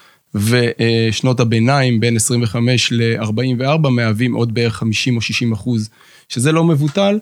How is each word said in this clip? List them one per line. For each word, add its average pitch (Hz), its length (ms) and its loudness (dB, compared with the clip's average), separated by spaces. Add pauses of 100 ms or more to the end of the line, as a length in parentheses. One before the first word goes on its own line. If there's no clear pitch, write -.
(340)
ושנות 113 1080 0
הביניים 120 600 2
בין 117 160 0
עשרים 120 260 0
וחמש 120 500 0
לארבעים 117 680 -2
וארבע 143 300 2
מהווים 117 440 0
עוד 117 200 -2
בערך 117 220 -2
חמישים 113 400 -2
או 117 40 -2
שישים 113 320 -2
אחוז, 110 380 -4 (380)
שזה 127 240 0
לא 165 120 2
מבוטל, 170 580 2